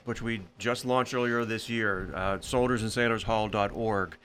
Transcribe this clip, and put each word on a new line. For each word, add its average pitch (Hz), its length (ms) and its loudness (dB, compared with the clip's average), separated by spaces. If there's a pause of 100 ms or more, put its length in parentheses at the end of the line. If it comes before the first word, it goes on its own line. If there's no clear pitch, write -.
which 117 180 -4
we 113 180 -2 (160)
just 120 260 -2
launched 127 300 2
earlier 120 320 2
this 110 240 -4
year, 101 460 0
uh, 95 240 0
soldiers 123 420 2
and 110 100 -2
sailors 117 300 2
hall 110 260 2
dot 101 240 2
org, 98 540 -2